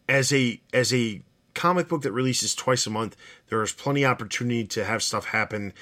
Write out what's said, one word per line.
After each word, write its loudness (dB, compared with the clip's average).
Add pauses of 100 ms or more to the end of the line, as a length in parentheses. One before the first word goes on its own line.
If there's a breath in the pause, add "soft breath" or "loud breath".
as 4
a, 2 (120)
as 4
a 0 (320)
comic 2
book -2
that 0
releases 0
twice 0
a -6
month, -2 (340 loud breath)
there 0
is -4
plenty -2
of 4
opportunity -2
to -4
have -2
stuff -2
happen -4